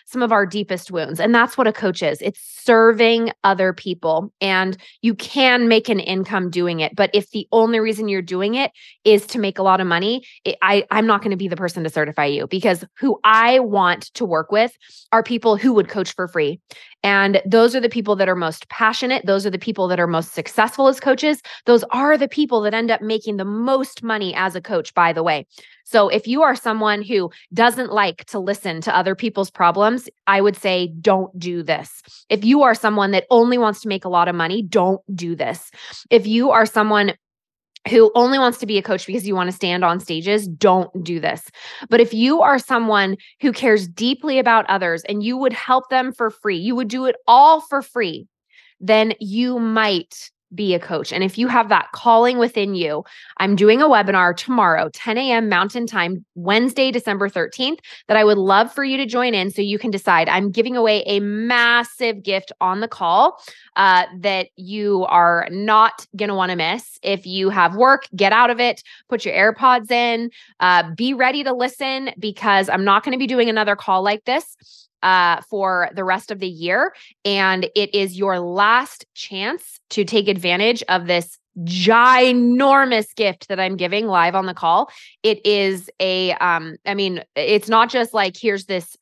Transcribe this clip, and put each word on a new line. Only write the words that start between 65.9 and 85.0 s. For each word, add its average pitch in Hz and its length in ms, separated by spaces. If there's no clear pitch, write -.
gonna 202 180
wanna 185 220
miss. 170 480
If 196 240
you 190 220
have 180 260
work, 262 400
get 196 160
out 240 180
of 240 120
it, 240 220
put 240 160
your - 100
AirPods 233 560
in, 233 400
uh, 175 340
be 254 180
ready 254 300
to 262 100
listen, 262 640
because 196 520
I'm 190 160
not 202 180
gonna 254 140
be 262 100
doing 233 220
another 214 260
call 190 260
like 208 220
this, 277 320
uh, 175 380
for 185 520
the 190 100
rest 185 280
of 202 80
the 185 80
year. 185 440
And 190 520
it 202 180
is 190 240
your 190 220
last 202 760
chance - 640
to 208 120
take 208 240
advantage 196 640
of 180 160
this 175 320
ginormous 247 1500
gift 202 320
that 190 120
I'm 190 180
giving 190 300
live 175 260
on 190 140
the 180 80
call. 180 340